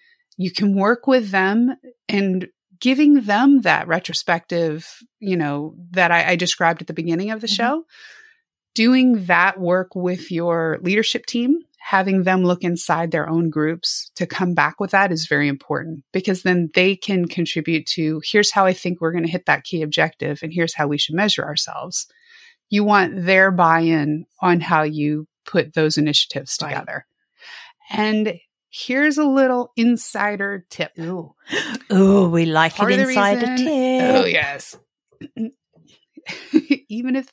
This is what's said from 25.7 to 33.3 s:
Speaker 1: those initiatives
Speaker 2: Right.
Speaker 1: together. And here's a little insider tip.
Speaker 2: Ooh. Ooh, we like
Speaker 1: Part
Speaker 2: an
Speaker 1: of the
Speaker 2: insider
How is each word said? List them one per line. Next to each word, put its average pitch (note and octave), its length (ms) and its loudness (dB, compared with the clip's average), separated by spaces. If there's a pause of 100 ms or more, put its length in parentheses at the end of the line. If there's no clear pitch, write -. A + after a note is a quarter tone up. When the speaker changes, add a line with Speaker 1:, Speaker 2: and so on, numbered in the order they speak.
Speaker 1:
those D#3 240 2
initiatives C#3+ 600 -2
Speaker 2:
Right. D3+ 120 -8
Speaker 1:
together. C#3+ 340 -10 (840)
And G#3+ 480 -2 (320)
here's C#4 480 -2
a D4+ 40 2
little C4 540 2
insider G#3 960 -2
tip. D#3+ 280 -8
Speaker 2:
Ooh. E3 360 -8 (580)
Ooh, F#3+ 340 6
we E3 200 2
like D#3+ 260 2
Speaker 1:
Part G#3 180 0
Speaker 2:
an C4 100 2
Speaker 1:
of C4+ 40 2
the B3+ 80 -2
Speaker 2:
insider A#3 380 2